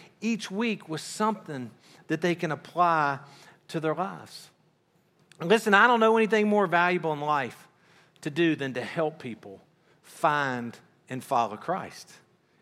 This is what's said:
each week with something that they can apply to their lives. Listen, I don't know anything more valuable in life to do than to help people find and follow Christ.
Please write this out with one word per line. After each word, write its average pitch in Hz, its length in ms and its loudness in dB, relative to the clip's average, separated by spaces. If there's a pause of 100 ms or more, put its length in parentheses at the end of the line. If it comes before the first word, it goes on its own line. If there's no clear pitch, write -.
(200)
each 226 280 -4
week 208 380 -4
with 156 140 -6
something 160 680 -4 (380)
that 160 140 -2
they 175 140 0
can 170 180 -4
apply 151 680 0 (480)
to 160 140 -6
their 156 120 0
lives. 165 560 -10 (920)
Listen, 208 320 2
I 208 140 8
don't 240 120 4
know 220 160 6
anything 214 320 4
more 208 200 4
valuable 175 440 2
in 147 80 -4
life 147 480 -2 (540)
to 156 80 -8
do 156 260 2
than 131 200 -4
to 123 60 -6
help 151 380 -4
people 104 400 -14 (440)
find 131 720 -2 (320)
and 131 120 -8
follow 113 360 0
Christ. - 560 -8 (480)